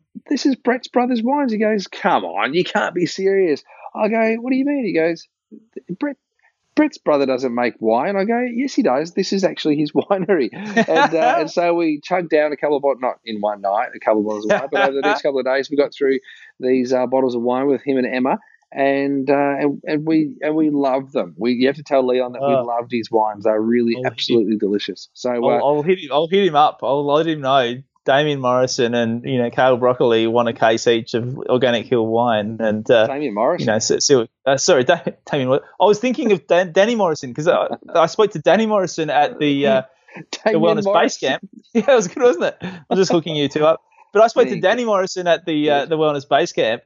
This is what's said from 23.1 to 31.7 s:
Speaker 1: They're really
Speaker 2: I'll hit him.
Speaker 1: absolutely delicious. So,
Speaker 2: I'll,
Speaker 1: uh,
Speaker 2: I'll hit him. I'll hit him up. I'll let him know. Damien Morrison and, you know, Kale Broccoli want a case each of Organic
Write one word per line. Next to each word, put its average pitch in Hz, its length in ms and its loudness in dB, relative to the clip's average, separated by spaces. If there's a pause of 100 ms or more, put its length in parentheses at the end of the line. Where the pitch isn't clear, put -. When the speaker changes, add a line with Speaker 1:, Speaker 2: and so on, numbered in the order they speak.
Speaker 1:
They're 110 140 2
really 117 360 0
Speaker 2:
I'll 127 80 -8
hit 127 60 -2
him. 117 40 -16
Speaker 1:
absolutely 110 440 0
delicious. 101 560 -4
So, - 180 -6
Speaker 2:
I'll, 120 180 -4
Speaker 1:
uh, 120 80 2
Speaker 2:
I'll 143 240 0
hit 185 160 0
him. 156 140 -12
I'll 156 160 0
hit 196 200 2
him 156 80 -2
up. 147 280 2
I'll 135 200 0
let 147 220 2
him 156 160 -4
know. 131 360 0 (280)
Damien 143 340 2
Morrison 123 540 0
and, 120 320 -2
you 131 140 -2
know, 120 100 0
Kale 131 280 2
Broccoli 120 500 2
want 117 220 2
a 113 40 -4
case 113 320 2
each 117 300 0
of 123 240 -4
Organic 120 480 0